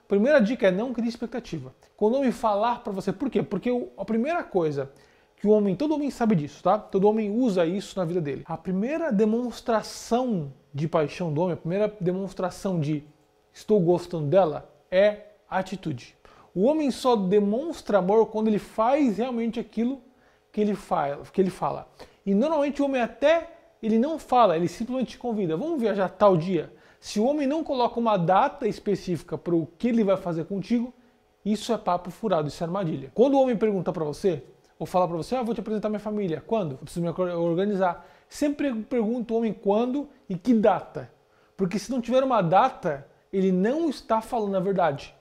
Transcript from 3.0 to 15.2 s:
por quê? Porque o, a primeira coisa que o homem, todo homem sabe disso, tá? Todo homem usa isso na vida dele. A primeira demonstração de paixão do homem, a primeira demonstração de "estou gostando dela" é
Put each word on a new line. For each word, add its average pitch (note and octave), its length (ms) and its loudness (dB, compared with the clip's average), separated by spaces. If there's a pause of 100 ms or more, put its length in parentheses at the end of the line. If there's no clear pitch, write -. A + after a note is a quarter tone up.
por A#3+ 180 -4
quê? - 140 0
Porque G3 260 -4
o, B3 280 -2
a G3 80 -8
primeira C4 360 0
coisa D3 480 -2 (460)
que - 120 -4
o G#3 40 6
homem, G#3 240 4
todo D4+ 200 0
homem C#4+ 140 -2
sabe A3 260 2
disso, D3 280 -4
tá? G3+ 140 4
Todo G3+ 300 0
homem G#3+ 220 0
usa G3+ 360 2
isso F#3 340 -4
na F3+ 60 -2
vida F3 140 -2
dele. C#3 260 -4
A E3 120 -8
primeira C4 540 -2
demonstração A3 1400 -2 (220)
de D3 140 -4
paixão D#3+ 440 -2
do D3 100 0
homem, F3+ 120 0
a D3 40 -6
primeira G3+ 420 -2
demonstração F#3 800 -4
de D3 240 -2 (500)
"estou - 260 2
gostando E3+ 480 0
dela" D#3 420 2 (220)
é G#3 360 2 (220)